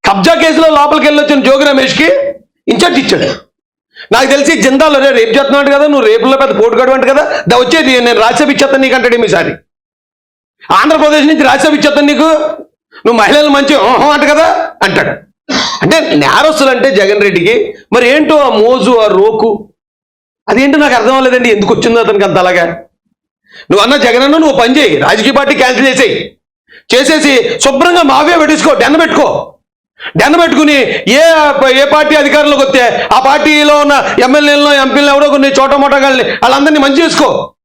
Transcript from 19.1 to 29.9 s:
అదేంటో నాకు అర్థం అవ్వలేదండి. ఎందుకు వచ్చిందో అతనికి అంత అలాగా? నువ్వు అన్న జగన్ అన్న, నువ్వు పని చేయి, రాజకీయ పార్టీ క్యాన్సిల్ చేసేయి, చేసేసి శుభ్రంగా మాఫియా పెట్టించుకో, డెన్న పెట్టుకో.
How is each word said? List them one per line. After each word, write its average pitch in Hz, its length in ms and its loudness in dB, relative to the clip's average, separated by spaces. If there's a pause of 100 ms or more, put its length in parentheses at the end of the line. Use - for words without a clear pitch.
అదేంటో 277 280 2
నాకు 285 180 0
అర్థం 233 200 0
అవ్వలేదండి. 254 340 0
ఎందుకు 196 240 0
వచ్చిందో 233 260 0
అతనికి 208 260 0
అంత 180 120 -2
అలాగా? 180 280 0 (1040)
నువ్వు 202 100 2
అన్న 247 140 0
జగన్ 247 280 0
అన్న, 285 140 2
నువ్వు 285 220 0
పని 240 180 2
చేయి, 196 200 2
రాజకీయ 214 340 0
పార్టీ 277 240 0
క్యాన్సిల్ 254 320 0
చేసేయి, 247 500 -4 (580)
చేసేసి 285 640 0
శుభ్రంగా 330 440 0
మాఫియా 302 340 0
పెట్టించుకో, 302 360 0
డెన్న 254 240 0
పెట్టుకో. 320 520 -2 (680)